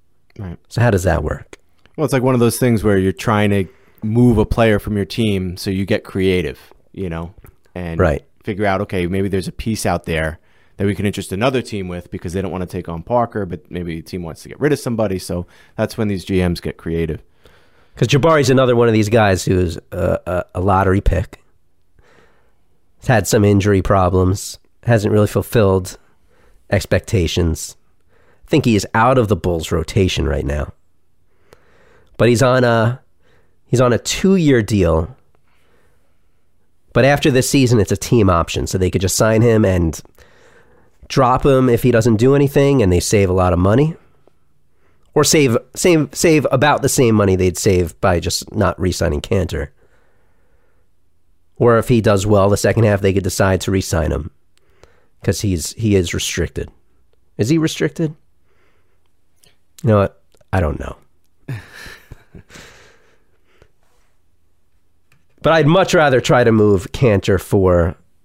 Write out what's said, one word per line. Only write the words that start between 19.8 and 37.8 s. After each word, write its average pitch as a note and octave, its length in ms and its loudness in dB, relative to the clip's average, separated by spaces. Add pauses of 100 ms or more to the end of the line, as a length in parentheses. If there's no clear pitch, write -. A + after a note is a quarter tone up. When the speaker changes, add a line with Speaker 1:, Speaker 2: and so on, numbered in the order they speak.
Speaker 2:
a, F2+ 340 -4
a, F2+ 180 -4 (120)
a F2+ 40 -6
lottery F#2+ 420 2
pick. - 400 -2 (1600)
He's - 100 -8
had A2 180 2
some A2 180 2
injury G2+ 380 4
problems. F#2 760 0 (260)
Hasn't A#2 280 2
really G#2+ 140 4
fulfilled F#2+ 720 0 (720)
expectations. F2+ 1080 -2 (680)
I - 40 -12
think D#3 140 2
he A2+ 120 4
is F#2+ 180 0
out B2 240 4
of A2 100 0
the G2+ 80 0
Bulls' E2+ 360 -4
rotation E2+ 540 -2
right C#2 200 -4
now. C#2+ 260 -6 (1400)
But A2+ 120 2
he's A#2+ 140 2
on B2+ 220 2
a, A#2 360 0 (640)
he's B2 140 0
on B2 120 4
a G#2 60 0
two-year D#3+ 640 2
deal. F2 520 0 (1800)
But A#2+ 120 2
after C#3+ 260 2
this B2 180 0
season, B2 320 4